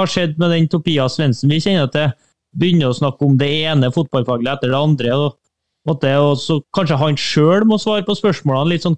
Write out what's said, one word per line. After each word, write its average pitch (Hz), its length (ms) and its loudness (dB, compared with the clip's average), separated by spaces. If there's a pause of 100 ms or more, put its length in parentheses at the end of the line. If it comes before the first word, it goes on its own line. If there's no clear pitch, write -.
har 190 100 0
skjedd 170 320 -2
med 175 80 2
den 165 240 2
Tobias 151 460 0
Svendsen 143 340 2
vi 156 80 -2
kjenner 180 320 0
til? 151 160 0 (440)
Begynner 165 380 2
å - 20 0
snakke 143 320 -2
om 139 80 4
det 139 140 2 (180)
ene 143 240 2
fotballfaglige 127 640 -2
etter 135 160 -4
det 135 80 0
andre, 135 400 0
og, 147 140 -2 (580)
og 160 140 -2
det, 139 80 2 (100)
og 143 160 4
så 156 220 -2 (100)
kanskje 156 300 -2
han 151 180 0
selv 175 480 2
må 214 160 2
svare 208 240 -2
på 202 80 -2
spørsmålene, 151 560 0
litt 175 160 -2
sånn, 165 120 2